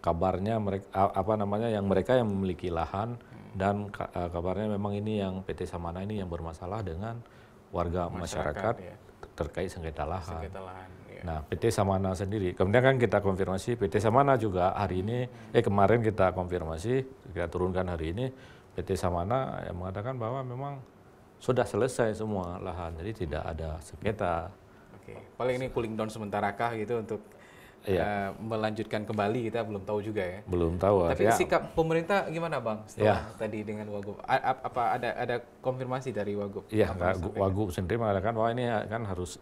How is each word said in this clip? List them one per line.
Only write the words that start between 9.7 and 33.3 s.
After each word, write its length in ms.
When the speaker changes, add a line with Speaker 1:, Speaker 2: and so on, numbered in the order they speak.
Speaker 1:
sengketa 340
lahan. 400
Speaker 2:
Sengketa 160
lahan, 280
ya. 160
Speaker 1:
Nah, 160
P 160
T 160
Samana 400
sendiri, 400
kemudian 320
kan 160
kita 160
konfirmasi 640
P 80
T 80
Samana 400
juga 400
hari 240
ini, 240
Speaker 2:
Hmm. 320
Speaker 1:
eh, 80
kemarin 400
kita 320
konfirmasi, 640
kita 160
turunkan 400
hari 240
ini, 160
P 80
T 80
Samana 720
yang 80
mengatakan 480
bahwa 240
memang 400
sudah 240
selesai 480
semua 480
lahan, 400
jadi 240
tidak 160
ada 400
sengketa. 720
Speaker 2:
Oke, 160
paling 240
ini 160
cooling 240
down 160
sementara 400
kah 240
gitu 240
untuk, 240
Speaker 1:
Iya. 160
Speaker 2:
eh, 280
melanjutkan 640
kembali, 400
kita 160
belum 240
tahu 160
juga 240
ya. 240
Speaker 1:
Belum 320
tahu, 240
Speaker 2:
Tapi 160
Speaker 1:
artinya 160
Speaker 2:
sikap 240
pemerintah 560
gimana, 240
Bang, 320
setelah 400
Speaker 1:
Iya. 80